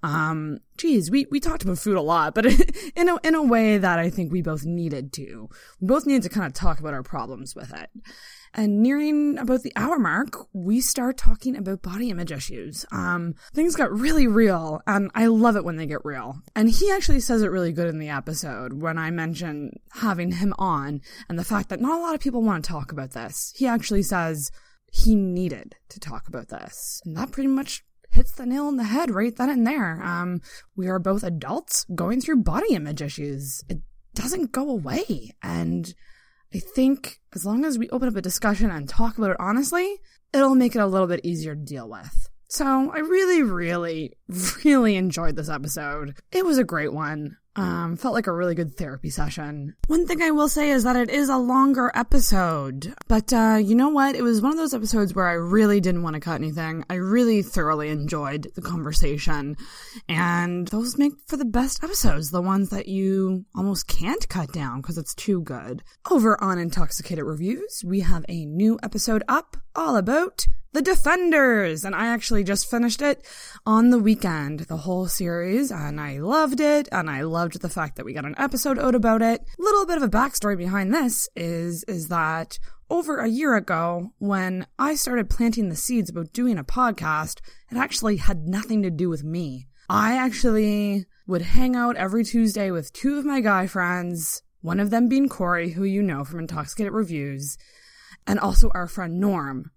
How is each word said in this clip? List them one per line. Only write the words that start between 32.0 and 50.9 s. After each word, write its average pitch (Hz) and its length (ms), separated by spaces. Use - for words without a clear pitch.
through 302 180
body 262 360
image 151 300
issues. 143 680
It - 120
doesn't 269 360
go 277 200
away. 196 720
And 170 500
I 196 60
think 262 600
as 175 100
long 220 180
as 294 140
we 226 120
open 254 180
up 226 80
a 190 60
discussion 208 500
and 147 180
talk 226 300
about 208 100
it 185 100
honestly, 311 580
it'll 269 220
make 247 200
it 233 40
a 202 80
little 190 180
bit 175 180
easier 156 300
to 147 80
deal 131 260
with. 107 400
So 269 440
I 311 60
really, 359 460
really, 170 680
really 247 300
enjoyed 170 400
this 156 140
episode. 147 680
It 370 120
was 320 140
a 254 60
great 156 280
one. 151 460
Um, 170 420
felt 240 160
like 220 140
a 180 60
really 175 220
good 156 220
therapy 151 320
session. 147 680
One 339 200
thing 339 140
I 320 100
will 294 160
say 294 220
is 262 140
that 247 120